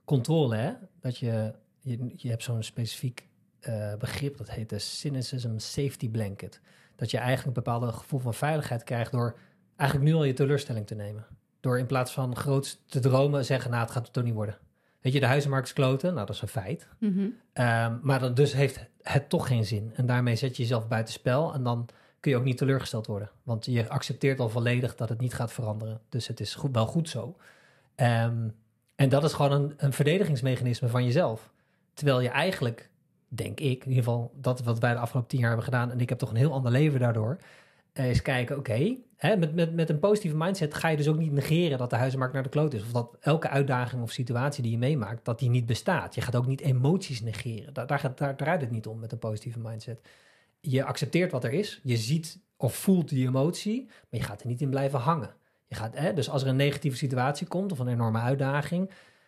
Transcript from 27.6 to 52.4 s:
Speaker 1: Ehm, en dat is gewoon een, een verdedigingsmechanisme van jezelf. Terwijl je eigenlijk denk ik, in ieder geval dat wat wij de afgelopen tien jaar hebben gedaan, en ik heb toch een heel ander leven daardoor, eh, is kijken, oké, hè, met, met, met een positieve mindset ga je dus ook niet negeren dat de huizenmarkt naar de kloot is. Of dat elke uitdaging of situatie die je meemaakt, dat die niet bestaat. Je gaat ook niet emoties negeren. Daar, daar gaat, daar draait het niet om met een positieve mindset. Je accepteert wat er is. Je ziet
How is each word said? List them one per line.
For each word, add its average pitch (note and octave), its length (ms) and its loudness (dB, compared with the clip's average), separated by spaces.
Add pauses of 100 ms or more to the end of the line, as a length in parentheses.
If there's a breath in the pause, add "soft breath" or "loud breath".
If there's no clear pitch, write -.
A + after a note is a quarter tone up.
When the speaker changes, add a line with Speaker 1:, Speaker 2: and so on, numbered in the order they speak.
Speaker 1:
Ehm, A#2 540 2 (460)
en C#3 140 6
dat C#3 140 6
is D#3 100 2
gewoon C#3+ 180 4
een, C#3+ 260 2
een C#3 160 2
verdedigingsmechanisme C3+ 960 2
van B2 180 2
jezelf. B2 460 0 (420)
Terwijl C3+ 280 4
je A#2+ 80 0
eigenlijk C3+ 580 -2 (420)
denk G#2 300 -6
ik, C3 240 0
in C3 60 -6
ieder B2+ 140 4
geval A#2 320 -2
dat B2+ 260 -2
wat A#2 180 0
wij A#2+ 140 4
de A#2+ 60 0
afgelopen A#2+ 300 -2
tien C3+ 100 0
jaar A#2+ 80 4
hebben A2+ 200 0
gedaan, B2 240 0
en A#2+ 80 -4
ik B2 100 0
heb B2+ 80 -2
toch C3 120 -4
een A2 60 -4
heel C#3 180 4
ander B2+ 180 0
leven C#3 280 4
daardoor, A#2 380 2 (560 loud breath)
eh, B2+ 160 0
is A#2+ 120 4
kijken, C3 360 0
oké, C3+ 380 0 (200)
hè, G3+ 220 4
met, D#3+ 180 2
met, E3 200 2
met E3 140 2
een D3 100 2
positieve G3 380 2
mindset E3 360 0
ga - 140 0
je D#3 100 2
dus D3 100 2
ook D#3 100 4
niet D#3+ 140 0
negeren C#3+ 460 2
dat B2 120 -2
de A#2 60 0
huizenmarkt C3 380 0
naar C3+ 100 -2
de C3+ 60 -6
kloot D3 240 2
is. G#2 80 -4
Of A2+ 100 -10
dat A#2+ 280 -2
elke D#3 300 2
uitdaging B2+ 520 0
of A2+ 100 -6
situatie B2 520 -2
die A#2 80 -2
je A#2 60 0
meemaakt, A#2+ 480 -2
dat A#2+ 140 -2
die B2+ 100 2
niet B2 160 2
bestaat. A2+ 500 -2
Je A#2+ 60 -2
gaat A#2 140 -2
ook B2 120 2
niet C3+ 140 -2
emoties C3+ 600 2
negeren. A2+ 520 -8
Daar, A#2+ 140 -6
daar C#3+ 120 0
gaat, C3 180 -4
daar C#3 180 -2
draait D#3 260 0
het A#2+ 100 -4
niet A2+ 160 -6
om A2 120 -10
met A2+ 120 -10
een A2+ 80 -8
positieve A2+ 400 -6
mindset. A2+ 400 -10 (600 soft breath)
Je C#3 240 0
accepteert - 480 0
wat B2+ 120 -2
er A#2+ 100 -2
is. G#3 300 -2
Je B2 140 2
ziet C#3 420 -2 (180)